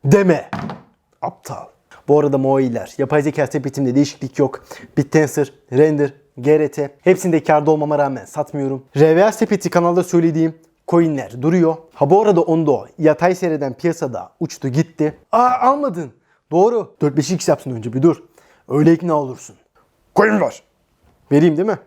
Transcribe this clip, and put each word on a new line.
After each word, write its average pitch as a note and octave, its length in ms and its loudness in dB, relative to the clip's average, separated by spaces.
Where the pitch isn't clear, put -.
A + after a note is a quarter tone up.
deme. F3 440 2
Aptal. - 440 -14
Bu D3 120 4
arada C#3+ 180 0
Moi'ler, C3 600 -2
yapay C#3+ 240 0
zeka C#3+ 260 -2
sepetimde C3 480 -4
değişiklik C#3 440 -2
yok. - 260 -2
BitTensor, D3 500 0
Render, C#3+ 420 2
G D3+ 180 4
R D3 120 -2
T, C#3+ 300 -8
hepsinde F3+ 420 0
kârda D3+ 280 2
olmama D3+ 280 0
rağmen C3 260 -4
satmıyorum. C3+ 600 -8
R D#3 180 6
V F#3 100 4
A G#3+ 60 2
sepeti G#3 380 -2
kanalda F3 340 2
söylediğim E3 520 0
coinler C3+ 540 -2
duruyor. E3 340 2
Ha, C#3+ 160 0
bu G3 120 4
arada G3+ 200 2
Ondo D3+ 440 0
yatay E3 380 2
seyreden D3+ 380 -4
piyasada B2+ 680 -6
uçtu - 280 -8
gitti. D3+ 500 -2
Aa, B3 180 2
almadın. B3 500 -2
Doğru. G3+ 500 0
Dört C#3+ 160 0
beş D#3 140 -2
x F3+ 160 -4
yapsın C#3+ 240 -2
önce, A2+ 220 -10
bir B2+ 80 -4
dur. D#3+ 220 2
Öyle D3+ 260 4
ikna E3 200 -2
olursun. C3 420 -6
Coin G#3+ 260 2
var. - 220 -6
Vereyim D3 260 4
değil F3+ 100 -2
mi? G#3 200 -4